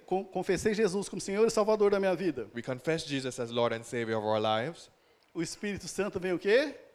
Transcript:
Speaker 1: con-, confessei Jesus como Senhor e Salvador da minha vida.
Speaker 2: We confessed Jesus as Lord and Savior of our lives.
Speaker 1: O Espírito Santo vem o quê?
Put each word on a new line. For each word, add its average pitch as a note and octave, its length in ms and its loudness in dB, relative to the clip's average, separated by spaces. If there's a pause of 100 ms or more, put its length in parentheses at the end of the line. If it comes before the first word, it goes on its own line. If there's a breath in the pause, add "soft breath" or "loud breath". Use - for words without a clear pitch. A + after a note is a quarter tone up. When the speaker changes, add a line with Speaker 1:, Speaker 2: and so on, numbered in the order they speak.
Speaker 1:
con-, F#3+ 180 -2
confessei F#3+ 500 0
Jesus G3 340 0
como F#3+ 120 -10
Senhor G3+ 260 2
e A3 40 4
Salvador G#3 400 4
da G3+ 80 4
minha F#3+ 160 2
vida. D3 400 -2
Speaker 2:
We A#2 80 -6
confessed D#3 460 -4
Jesus C3 300 -4
as A#2 120 -4
Lord A#2 220 2
and A2+ 120 -6
Savior A2+ 340 -2
of G#2 60 -2
our G#2+ 160 2
lives. A2 500 0 (440 soft breath)
Speaker 1:
O E3 60 -4
Espírito F#3 460 -6
Santo F#3+ 320 -4
vem F3+ 140 -2
o E3+ 60 0
quê? C4 360 2 (200)